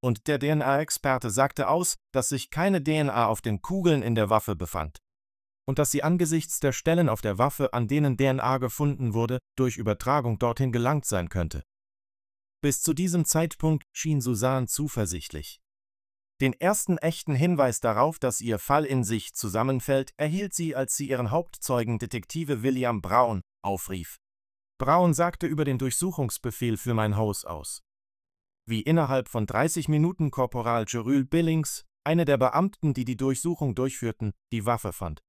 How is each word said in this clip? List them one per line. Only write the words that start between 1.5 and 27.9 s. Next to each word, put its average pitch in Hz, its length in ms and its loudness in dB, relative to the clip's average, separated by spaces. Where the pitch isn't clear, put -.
aus, 170 280 0
dass 127 160 0
sich - 220 -4
keine 185 300 2
D 151 160 0
N 147 140 2
A 113 160 2
auf 107 140 0
den 104 220 -2
Kugeln 170 400 2
in 117 120 0
der 107 160 2
Waffe 107 240 2
befand. 80 440 -8
Und 135 140 0
dass 143 100 2
sie 143 140 -2
angesichts 165 560 0
der 139 120 2
Stellen 165 360 2
auf 113 120 0
der 104 180 -2
Waffe, 135 340 2
an 117 160 0
denen 139 280 2
D 135 100 2
N 131 120 2
A 127 200 0
gefunden 127 540 -2
wurde, 117 260 0
durch 127 200 0
Übertragung 117 600 0
dorthin 123 320 0
gelangt 123 340 0
sein 90 240 -2
könnte. 80 340 -4
Bis 143 180 0
zu 165 120 0
diesem 170 320 2
Zeitpunkt 160 680 0
schien 151 280 -2
Susan 123 480 0
zuversichtlich. 87 920 -4
Den 135 120 4
ersten 180 460 0
echten 156 360 -4
Hinweis 139 460 2
darauf, 123 400 0
dass 123 200 -2
ihr 113 200 -2
Fall 147 240 2
in 131 180 0
sich 107 320 -4
zusammenfällt, 131 840 -2
erhielt 170 380 -4
sie, 160 220 -4
als 135 200 -2
sie 139 120 -6
ihren 123 240 0
Hauptzeugen 120 680 -2
Detektive 127 640 -4
William 123 400 0
Brown 110 400 2
aufrief. 95 540 -6
Brown 165 320 6
sagte 170 360 0
über 156 160 0
den 131 140 0
Durchsuchungsbefehl 123 1000 -2
für 120 180 -2
mein 107 220 2
Haus 104 280 0
aus. - 380 -10